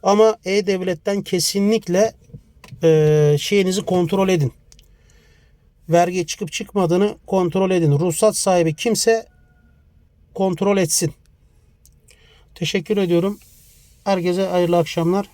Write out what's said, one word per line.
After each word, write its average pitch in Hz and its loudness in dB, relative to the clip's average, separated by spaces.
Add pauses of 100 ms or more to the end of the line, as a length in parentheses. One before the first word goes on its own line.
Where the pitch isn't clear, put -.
Ama 214 4
E-Devlet'ten 190 -2
kesinlikle, 202 -2 (680)
e, 151 4
şeyinizi 190 0
kontrol 185 0
edin. 156 0 (1400)
Vergi 175 0
çıkıp - -10
çıkmadığını 196 0 (100)
kontrol 190 0
edin. 160 2
Ruhsat 185 0
sahibi 170 0
kimse 226 -2 (1080)
kontrol 190 0
etsin. 165 -2 (1400)
Teşekkür 180 -4
ediyorum. 190 0 (680)
Herkese 185 -2
hayırlı 175 0
akşamlar. 170 -2